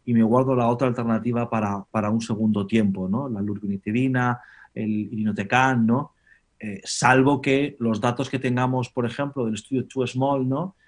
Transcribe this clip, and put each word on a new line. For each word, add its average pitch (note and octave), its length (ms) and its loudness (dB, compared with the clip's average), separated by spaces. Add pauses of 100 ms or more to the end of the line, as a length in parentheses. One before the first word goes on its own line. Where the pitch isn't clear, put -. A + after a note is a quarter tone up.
y B2 100 0
me A2+ 80 6
guardo B2+ 320 4
la A#2+ 140 2
otra B2 200 2
alternativa A#2 600 -2
para, G2+ 400 -2
para G#2+ 200 0
un A2+ 100 0
segundo G#2+ 460 0
tiempo, G2 420 2
¿no? C3 200 -2
La G#2+ 120 -4
lurbinectidina, A#2 1000 -2 (340)
el G#2+ 160 -4
irinotecan, G#2+ 960 0
¿no? C3 260 0 (480)
Eh, G#2 240 -10
salvo C3 560 4
que C3+ 380 0
los A2+ 220 -2
datos B2 300 -2
que C3+ 80 -4
tengamos, B2+ 500 -2
por A#2+ 180 -4
ejemplo, C3+ 380 -4
del A2 100 -2
estudio A#2+ 320 -4
Too B2+ 200 -4
Small, C3 420 -2
¿no? D#3 280 -4 (120)